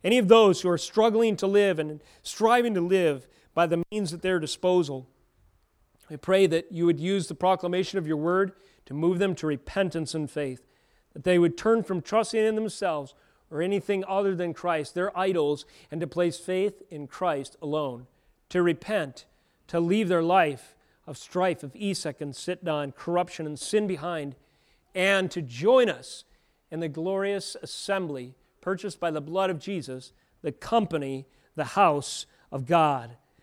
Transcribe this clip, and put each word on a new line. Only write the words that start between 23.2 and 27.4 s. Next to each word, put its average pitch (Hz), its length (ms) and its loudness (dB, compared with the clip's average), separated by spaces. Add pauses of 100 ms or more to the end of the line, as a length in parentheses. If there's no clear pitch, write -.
and 151 140 -8
sin 214 280 -2
behind, 156 500 -8 (580)
and 190 360 2
to 175 100 -6
join 190 480 4
us - 340 -10 (460)
in 160 100 -8
the 165 80 -4
glorious 190 760 -4